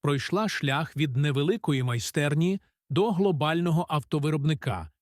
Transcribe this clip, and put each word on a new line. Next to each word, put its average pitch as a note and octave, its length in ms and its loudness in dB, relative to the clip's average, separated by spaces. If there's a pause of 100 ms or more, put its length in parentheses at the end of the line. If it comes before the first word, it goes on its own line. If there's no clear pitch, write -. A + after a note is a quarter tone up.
пройшла D#3 480 0
шлях C#3+ 480 -2
від C#3 200 0
невеликої C#3+ 640 0
майстерні D3 800 0 (280)
до F#3+ 220 2
глобального E3+ 760 2
автовиробника D3 1000 -2 (100)